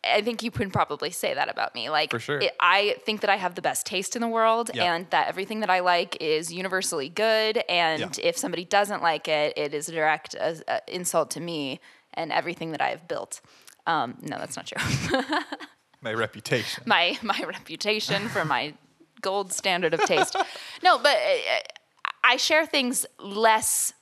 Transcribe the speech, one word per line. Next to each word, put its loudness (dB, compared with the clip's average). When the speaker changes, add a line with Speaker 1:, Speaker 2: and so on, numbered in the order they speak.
Speaker 1:
I 4
think -4
you -4
can -4
probably -2
say -4
that -2
about -6
me. -6
Like, 0
Speaker 2:
For -2
sure. -4
Speaker 1:
it, 0
I 4
think -4
that 2
I 6
have -4
the -8
best -2
taste -4
in -4
the -2
world 2
Speaker 2:
Yeah. 2
Speaker 1:
and -6
that 2
everything -6
that -2
I 4
like 2
is 0
universally -2
good. 2
And 2
Speaker 2:
Yeah. -4
Speaker 1:
if 2
somebody -4
doesn't 2
like 0
it, 2
it -2
is -4
a -10
direct, 0
uh, -2
uh, -2
insult -2
to -8
me -6
and -6
everything -2
that -4
I 0
have -8
built. -8
Um, -2
no, -8
that's -8
not -12
true. -2
<laughs> -8
Speaker 2:
My -6
reputation. -2
Speaker 1:
My, 4
my -2
reputation -4
for -2
my -2
gold -2
standard 0
of 0
taste. 4
Speaker 2:
<laughs> -14
Speaker 1:
No, 6
but, 6
uh, 2
I 6
share 2
things 0
less 2